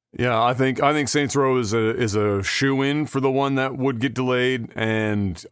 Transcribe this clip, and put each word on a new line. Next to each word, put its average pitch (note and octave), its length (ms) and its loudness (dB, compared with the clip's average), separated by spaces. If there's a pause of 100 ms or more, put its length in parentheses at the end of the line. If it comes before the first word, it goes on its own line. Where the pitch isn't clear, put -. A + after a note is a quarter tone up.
(160)
Yeah, B2 260 0
I A#2+ 120 2
think, C3 260 0
I C#3+ 120 4
think D3 160 0
Saints C#3+ 260 0
Row C3 240 2
is A2 160 -2
a, A2 220 2
is A2 180 0
a G#2 280 2
shoo-in C#3 640 0
for - 140 -4
the C3+ 100 2
one C#3 260 0
that C3+ 200 -2
would C3 240 -2
get B2 140 -2
delayed, B2+ 640 0
and G#2+ 760 0